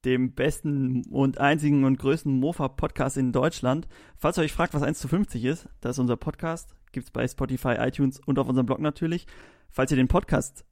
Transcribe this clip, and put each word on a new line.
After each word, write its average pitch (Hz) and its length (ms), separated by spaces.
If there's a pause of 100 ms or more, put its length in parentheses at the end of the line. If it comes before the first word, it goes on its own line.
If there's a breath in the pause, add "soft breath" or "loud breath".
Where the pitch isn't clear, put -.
dem 127 300
besten 135 760
und 135 260
einzigen 143 460
und 135 160
größten 139 400
Mofa-Podcast 139 800
in 127 140
Deutschland. 135 560 (300 loud breath)
Falls 170 220
ihr - 20
euch 156 100
fragt, - 220
was 143 80
Eins 143 160
zu - 100
fünfzig 156 380
ist, 151 240 (100)
das - 120
ist 139 80
unser 123 180
Podcast, - 580 (160)
gibt's - 200
bei 123 160
Spotify, 127 500
iTunes 135 480
und 139 140
auf 131 100
unserem 127 160
Blog 127 140
natürlich. 160 480 (420 loud breath)
Falls 135 220
ihr 143 60
den 127 100
Podcast - 640